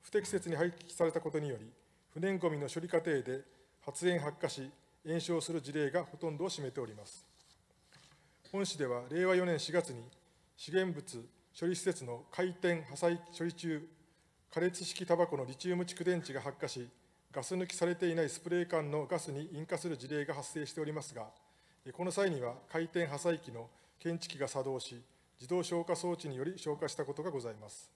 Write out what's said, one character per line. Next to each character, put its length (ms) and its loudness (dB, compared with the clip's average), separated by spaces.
不 100 -18
適 160 2
切 220 0
に 60 2
廃 160 4
棄 220 -14
さ 120 4
れ 60 4
た 100 2
こ 100 -2
と 80 2
に 100 0
よ 80 -2
り、 140 -12
不 60 -8
燃 180 2
ご 120 4
み 80 0
の 100 0
処 140 -2
理 80 -6
過 100 6
程 240 2
で 180 -2
発 240 -4
煙 140 6
発 200 -2
火 100 2
し、 200 -6
延 160 2
焼 220 2
す 100 -4
る 80 0
事 100 -10
例 180 2
が 140 2
ほ 140 -12
と 120 -2
ん 80 -4
ど 80 0
を 40 0
占 140 -6
め 60 -2
て 120 -6
お 40 -2
り 80 -10
ま 120 -16
す。 200 -18
本 140 2
市 120 -4
で 80 2
は 240 0
令 160 2
和 100 6
四 100 6
年 120 2
四 140 -2
月 200 2
に 120 -8
資 140 -10
源 220 4
物 320 -8
処 100 -2
理 80 2
施 80 -6
設 200 2
の 280 -8
回 180 2
転 340 2
破 120 -10
砕 220 4
処 80 -2
理 80 -2
中、 340 -2
加 80 0
熱 240 2
式 220 -4
タ 100 6
バ 120 6
コ 100 -2
の 80 0
リ 100 -8
チ 160 -2
ウ 60 2
ム 60 2
蓄 200 -6
電 160 4
池 140 -8
が 80 -2
発 180 -4
火 80 -2
し、 200 -6
ガ 100 -4
ス 140 -2
抜 120 0
き 80 -6
さ 100 2
れ 100 4
て 140 2
い 60 2
な 80 4
い 60 2
ス 120 -8
プ 80 -6
レ 140 4
ー 40 -2
缶 240 2
の 140 0
ガ 120 0
ス 140 -4
に 220 -4
引 120 -6
火 120 0
す 100 -4
る 100 -2
事 120 -10
例 160 0
が 80 -2
発 180 -6
生 140 -2
し 80 -10
て 80 -4
お 40 0
り 60 -4
ま 100 -2
す 140 -10
が、 100 -8
こ 120 -2
の 60 0
際 180 4
に 120 0
は 120 0
回 120 2
転 240 2
破 80 -2
砕 240 2
機 120 -12
の 180 -10
検 220 0
知 100 -8
器 60 -8
が 100 2
作 180 0
動 140 0
し、 220 -10
自 100 -16
動 140 4
消 200 2
火 120 2
装 160 0
置 160 -4
に 80 -4
よ 80 -2
り 140 0
消 200 -2
火 100 0
し 60 -2
た 120 -2
こ 80 -4
と 100 -4
が 80 -2
ご 80 -2
ざ 100 -6
い 60 -8
ま 140 -16
す。 260 -16